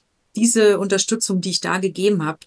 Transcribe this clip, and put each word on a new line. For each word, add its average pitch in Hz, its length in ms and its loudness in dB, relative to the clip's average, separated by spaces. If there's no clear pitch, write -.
diese 214 420 4
Unterstützung, 196 600 -2
die 185 100 -4
ich 165 100 -4
da 175 180 -2
gegeben 185 460 0
habe, 156 220 -6